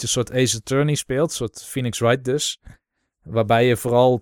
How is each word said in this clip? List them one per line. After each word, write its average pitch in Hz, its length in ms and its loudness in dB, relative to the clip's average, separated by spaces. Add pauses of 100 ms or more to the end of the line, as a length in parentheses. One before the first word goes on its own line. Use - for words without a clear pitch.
je - 60 -8
een - 60 -4
soort 120 200 -2
Ace 123 240 0
Attorney 143 380 0
speelt. 143 340 -2
Een - 60 -8
soort - 300 -8
Phoenix 123 340 -6
Wright 123 260 2
dus. 135 340 -2 (640)
Waarbij 113 440 2
je 120 100 2
vooral 123 440 2